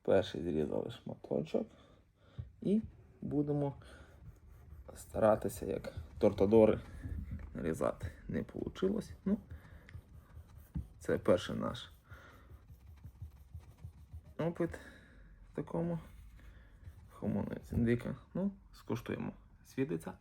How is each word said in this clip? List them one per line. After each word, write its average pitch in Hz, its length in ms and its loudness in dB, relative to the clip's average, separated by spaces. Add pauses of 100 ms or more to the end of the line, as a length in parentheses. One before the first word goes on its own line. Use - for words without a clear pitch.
Перший 95 400 4
зрізали 76 500 0
шматочок - 760 -2 (920)
і 214 200 4 (400)
будемо 143 520 0 (1200)
старатися, 110 680 2
як - 280 -4 (260)
тортадори, 104 600 8 (720)
нарізати. - 580 0 (160)
Не - 160 -2
получилось. - 680 -2 (140)
Ну, 202 120 4 (1600)
це - 180 2
перший - 380 4
наш - 360 -4 (2500)
опит 170 320 0 (800)
в - 40 -16
такому 170 440 -2 (1120)
хамону - 420 -2 (180)
з - 40 -6
індика. 117 420 2 (180)
Ну, 196 180 0 (220)
скуштуємо. - 580 -4 (340)
Світиться. 165 560 -4